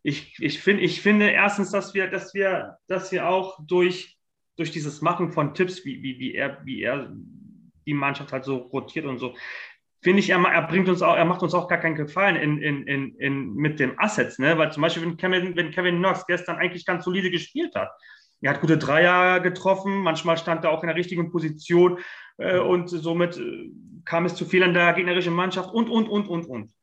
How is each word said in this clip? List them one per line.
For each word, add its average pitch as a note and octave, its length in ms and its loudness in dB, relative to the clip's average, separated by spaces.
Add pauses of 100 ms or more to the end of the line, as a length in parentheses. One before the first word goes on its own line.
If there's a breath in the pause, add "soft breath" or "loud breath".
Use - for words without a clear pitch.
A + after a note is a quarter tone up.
Ich, - 360 -6
ich C#3+ 220 -4
find, F#3+ 200 2
ich E3+ 200 0
finde G#3 300 4
erstens, G3+ 400 2
dass G3 220 -4
wir, F#3+ 140 -2
dass F#3 260 -8
wir, F#3+ 440 -2 (100)
dass - 240 -6
wir E3+ 180 0
auch F#3 360 0
durch, F3+ 520 0 (400)
durch D#3+ 140 -4
dieses D3+ 300 -6
Machen E3+ 300 0
von C#3+ 220 0
Tipps, F3+ 320 -2
wie, C3 180 -10
wie, B2+ 160 -8
wie C3 160 -8
er, - 300 -6
wie C3 180 -8
er B2+ 300 -4 (720)
die D3+ 80 -4
Mannschaft C#3 400 -4
halt C3 100 -4
so C3+ 140 -4
rotiert C#3 480 -8
und C3 140 -6
so, B2 160 -8 (680 loud breath)
finde F#3+ 180 6
ich, G3 100 2
er F#3 100 6
ma-, F#3 120 6
er D#3+ 160 4
bringt F3+ 220 2
uns F3 120 2
auch, E3 140 6
er E3 100 6
macht F3 160 0
uns E3 120 0
auch F3 140 0
gar E3+ 120 2
keinen E3 160 0
Gefallen E3 400 0
in, D3+ 260 0
in, C#3+ 260 -4
in, C#3 300 -4
in, C#3 380 -4
mit D3+ 240 -2
den C3 180 0
Assets, E3 420 -2
ne? D3+ 180 4
Weil D3+ 140 2
zum D3 100 -6
Beispiel, E3 220 0
wenn E3 140 -6
Kevin, F#3 380 0
wenn D#3+ 160 -2
Kevin F3+ 260 0
Knox F#3 300 0
gestern F3 300 -2
eigentlich F3 280 -4
ganz F3 200 -2
solide F#3 260 0
gespielt C4 440 -4
hat, - 140 -4 (520 loud breath)
er C3+ 100 0
hat C#3+ 100 -2
gute D#3 160 4
Dreier F3 600 4
getroffen, F#3+ 600 0
manchmal E3+ 380 0
stand D#3+ 260 -2
er D#3+ 80 2
auch D#3 120 -2
in E3+ 40 -4
der D#3+ 80 -2
richtigen F3 360 -4
Position, F3 680 2 (380 loud breath)
äh, F#3 220 0
und F3 300 2
somit, E3+ 480 -2
äh, A#2 340 -10 (340)
kam E3+ 200 0
es F3 100 -2
zu - 100 -6
Fehlern F3+ 280 4
der F3 200 6
gegnerischen F3 400 0
Mannschaft F#3 400 -2
und, A3+ 160 0
und, A3 180 2
und, G3+ 200 -2
und, E3+ 180 -4
und. A2+ 260 -12 (120)